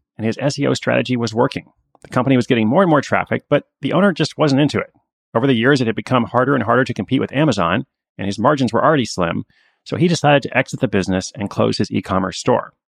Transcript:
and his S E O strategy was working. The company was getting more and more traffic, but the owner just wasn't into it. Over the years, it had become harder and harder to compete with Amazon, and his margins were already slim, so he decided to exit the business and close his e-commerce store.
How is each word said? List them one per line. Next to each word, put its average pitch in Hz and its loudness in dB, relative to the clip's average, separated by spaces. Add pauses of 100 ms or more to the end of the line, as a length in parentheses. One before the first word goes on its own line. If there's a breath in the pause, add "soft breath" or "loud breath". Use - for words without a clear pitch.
(160)
and 110 -4
his 113 -4
S 143 -2
E 139 0
O 131 2
strategy 123 -2
was 117 -4
working. 135 -2 (380)
The - -20
company 127 2
was 123 2
getting 113 2
more 156 2
and 180 2
more 147 4
traffic, 101 -2
but 147 2 (180)
the 139 -4
owner 185 2
just 151 -4
wasn't 139 2
into 139 0
it. - -4 (400)
Over 117 2
the 135 4
years, 135 4
it 113 0
had 110 -2
become 120 0
harder 127 0
and 123 0
harder 120 2
to 127 -4
compete 117 -2
with 101 -4
Amazon, 113 0 (340)
and 98 -6
his 98 -6
margins 127 0
were 110 0
already 139 2
slim, 95 -4 (380)
so - -8
he 156 2
decided 147 2
to - -10
exit 127 -4
the 127 0
business 95 -2
and 98 -8
close 110 0
his 107 -2
e-commerce 92 -4
store. - -2 (220)